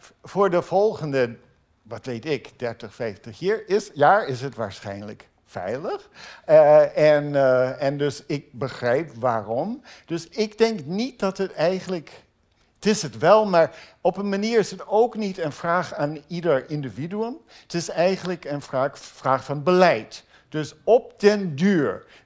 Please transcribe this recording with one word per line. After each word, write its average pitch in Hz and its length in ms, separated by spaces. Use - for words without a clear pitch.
voor 190 260
de 175 120
volgende, 143 760
wat 113 240
weet 120 200
ik, 143 340
dertig, 113 360
vijftig 107 440
jaar 208 280
is, 208 260
jaar 165 340
is 127 140
het 135 140
waarschijnlijk 104 720
veilig. 131 640
Eh, 151 720
en, 147 200
eh, 131 480
en 143 140
dus 143 280
ik 143 260
begrijp 131 640
waarom. 120 680
Dus 170 220
ik 214 300
denk 220 280
niet 214 340
dat 190 180
het 190 160
eigenlijk, 180 680
het - 100
is 208 160
het 110 160
wel, 202 280
maar 170 300
op 175 160
een 202 120
manier 214 300
is - 120
het 180 160
ook 220 280
niet 202 220
een 160 140
vraag 170 420
aan 151 240
ieder 165 420
individuum. 156 680
Het - 100
is 170 160
eigenlijk 185 560
een 143 160
vraag, 139 380
vraag - 440
van 147 200
beleid. 180 600
Dus 151 340
op 240 360
den 202 360
duur 143 500